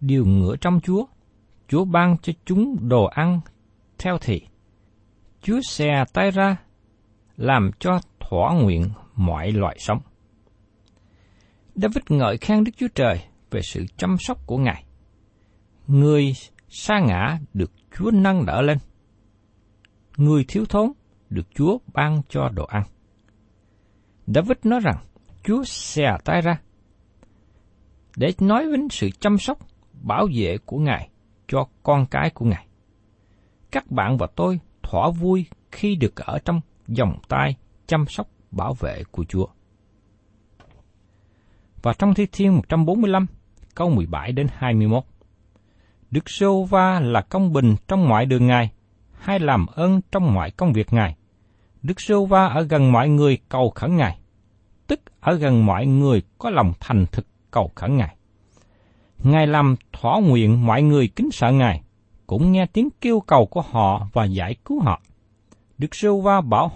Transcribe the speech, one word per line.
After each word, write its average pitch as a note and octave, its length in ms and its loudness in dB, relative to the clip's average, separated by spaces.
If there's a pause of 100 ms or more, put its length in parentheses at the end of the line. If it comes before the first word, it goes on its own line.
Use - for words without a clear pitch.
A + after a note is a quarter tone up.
đều C3+ 260 2
ngửa G2 300 2
trong F3+ 240 0
Chúa. F#3 240 -2 (640)
Chúa E3 160 2
ban F3 380 2
cho F3 100 -8 (120)
chúng F#3+ 440 -2
đồ A#2+ 160 4
ăn E3 360 0 (580)
theo F3+ 220 -4
thì. G2+ 220 -4 (1000)
Chúa A3+ 180 -2
xè D3 520 -2
tay F#3+ 180 -2
ra, F#3+ 260 0 (800)
làm A#2 420 0
cho F3+ 220 -2 (200)
thỏa G2+ 340 -2
nguyện F#2+ 340 2 (260)
mọi F2 380 -2
loài G2 260 -2
sống." A2+ 220 -4 (1700)
David G#3 340 -4
ngợi B2 300 0
khen G#3+ 260 0
Đức A3+ 120 -4
Chúa B3 180 -4
Trời G#2+ 260 0 (300)
về G#2 120 -4
sự - 220 -8 (120)
chăm - 220 -2
sóc - 280 -10
của B2 120 -6
Ngài. B2 260 -2 (1040)
Người C#3+ 460 2 (360)
sa - 320 -2
ngã A#2+ 380 0 (160)
được F#2 180 -4 (240)
Chúa G3+ 140 -2
nâng F#3+ 360 2
đỡ E2+ 160 -2
lên. D3 160 0 (1400)
Người D3 320 4
thiếu A3 200 -4
thốn A3 240 0 (380)
được F#2 240 -8
Chúa F3+ 240 0 (140)
ban D3+ 360 -2
cho C#3 200 -4
đồ G#2+ 160 -8
ăn. G#2 180 -4 (1400)
David F3+ 380 0
nói A#3+ 160 0
rằng C#3+ 160 -2 (480)
Chúa B3 200 -2
xè C#3+ 600 -4
tay F3 160 0
ra E3+ 180 -2 (1600)
để C3 240 0
nói G#3+ 240 2
đến D4 260 -4
sự G2 200 -6
chăm G#3 280 0
sóc, - 200 -8 (340)
bảo B2+ 420 -4
vệ G2 320 -2
của C3 120 -10
Ngài C3+ 320 -4 (380)
cho C3+ 180 -4 (160)
con C#3+ 240 0
cái D3 240 -2
của - 140 -8
Ngài. G#2+ 220 -2 (1040)
Các - 200 -8
bạn B2 260 -2
và G2+ 100 -4 (100)
tôi F3+ 240 -2 (220)
thỏa G2+ 280 -2
vui F3+ 360 -2 (260)
khi G#3 240 -4
được B2+ 200 -2
ở - 280 -8
trong E3+ 160 -2 (380)
vòng G#2+ 200 0 (100)
tay C3+ 280 -2 (300)
chăm D#3 220 0
sóc, - 200 -12 (220)
bảo C3+ 240 -6
vệ - 360 -8
của E2+ 140 -8
Chúa. F#2 220 -4 (2250)
Và A#2+ 160 0
trong G3 160 4
Thi G3+ 180 0
Thiên G3 240 2
một B2 120 0
trăm E3 160 2
bốn F#3 160 0
mươi G#3 100 2
lăm, F#3+ 160 2 (480)
câu F3 160 0
mười G2 160 2
bảy E2 260 -8
đến C#3 200 -2
hai B2 220 -2
mươi G#2+ 140 2
mốt. A#2+ 140 0 (1080)
"Đức - 200 -4
Giê-hô-va F#3+ 680 2
là A#2+ 200 0
công F#3 320 0
bình B2 220 4 (140)
trong F#3+ 200 2
mọi A2+ 180 4
đường B2+ 200 2
Ngài, A#2+ 260 2 (460)
hay G3 220 -4
làm C3 260 2
ơn F#3 340 0 (120)
trong F3 220 2
mọi E2+ 160 -2
công F3+ 220 -2
việc G#2+ 200 0
Ngài. G#2 240 2 (680)
Đức E3+ 180 -6
Giê-hô-va G3 460 2
ở D3+ 160 0
gần C#3+ 300 4
mọi A#2+ 160 4
người D3 300 4 (100)
cầu C3 220 0
khẩn E3+ 260 -2
Ngài, A#2 220 0 (680)
tức - 140 -4 (200)
ở E3+ 140 0
gần C3 320 2
mọi G2+ 200 0
người C3+ 360 2 (160)
có E4+ 120 -6
lòng A#2+ 300 2
thành G2 320 0
thực - 140 -6 (240)
cầu G2 240 -2
khẩn B2+ 220 -4
Ngài. - 200 -2 (1040)
Ngài D3+ 280 4
làm C#3+ 300 2 (160)
thỏa C#3+ 280 -2
nguyện A#2+ 460 4
mọi A#2 160 2
người D3 260 4
kính C4 240 -4
sợ B2 200 0
Ngài, A#2+ 300 2 (440)
cũng D#3 260 2
nghe F#3 200 2
tiếng A#3+ 160 0 (120)
kêu A#3 200 0
cầu C3 260 4
của E3+ 160 -6
họ G#2 500 0
và A2+ 120 0
giải F#2+ 400 -4
cứu C#4+ 160 -4
họ. B2 200 0 (800)
Đức D3 160 -6
Giê-hô-va G3 460 2
bảo A2+ 340 0